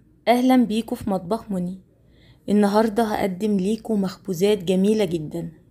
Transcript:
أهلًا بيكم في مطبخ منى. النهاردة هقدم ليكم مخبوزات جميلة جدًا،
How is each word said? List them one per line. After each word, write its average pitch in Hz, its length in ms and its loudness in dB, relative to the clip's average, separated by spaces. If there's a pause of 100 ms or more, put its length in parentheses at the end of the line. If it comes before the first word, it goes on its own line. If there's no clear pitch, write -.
(280)
أهلًا 247 380 4
بيكم 220 300 -4
في - 140 -8
مطبخ 196 420 -4
منى. 185 300 -6 (680)
النهاردة 208 540 4
هقدم 208 540 -2
ليكم 208 440 -2
مخبوزات 190 640 -2
جميلة 190 420 2
جدًا، 170 460 -8 (200)